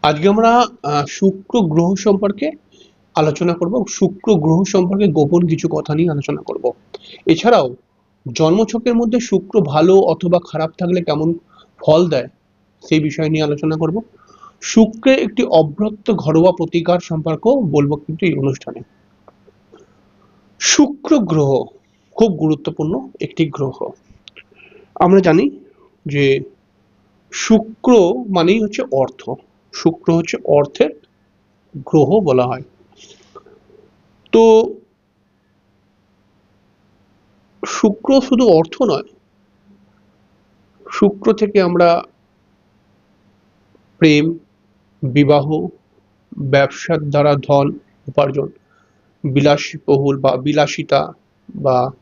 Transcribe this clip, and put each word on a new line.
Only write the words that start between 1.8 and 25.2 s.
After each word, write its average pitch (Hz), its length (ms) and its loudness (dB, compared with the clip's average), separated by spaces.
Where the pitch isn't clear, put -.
সম্পর্কে 202 560 -2
আলোচনা 156 380 0
করব। 185 360 -2
শুক্র 196 460 0
গ্রহ 160 280 2
সম্পর্কে 196 440 0
গোপন 156 400 2
কিছু 160 200 -2
কথা 151 280 -4
নিয়ে 165 160 0
আলোচনা 143 300 -6
করব। - 300 -6
এছাড়াও 160 500 2
জন্মছকের 220 600 0
মধ্যে 233 240 0
শুক্র 202 420 -2
ভালো 160 380 4
অথবা 175 400 0
খারাপ 160 280 -4
থাকলে 180 220 -2
কেমন 156 320 -2
ফল 160 240 4
দেয়, 131 180 -4
সেই 160 160 0
বিষয় 151 300 -4
নিয়ে 156 140 -2
আলোচনা 151 340 -4
করব। 165 240 -4
শুক্রের 226 580 2
একটি 226 240 -2
অব্যক্ত 196 680 0
ঘরোয়া 160 400 2
প্রতিকার 175 480 -2
সম্পর্ক 160 480 -4
বলবো 151 480 0
কিন্তু 160 300 -8
এই 160 80 0
অনুষ্ঠানে। 131 460 -6
শুক্র - 600 0
গ্রহ 151 440 0
খুব 220 160 2
গুরুত্বপূর্ণ 156 800 -4
একটি - 280 -4
গ্রহ। 135 280 -8
আমরা 185 240 4
জানি 180 300 2